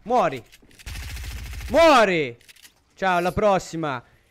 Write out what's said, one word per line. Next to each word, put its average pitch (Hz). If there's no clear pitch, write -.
Muori. 185
Muori. 208
Ciao, 190
alla 180
prossima. 165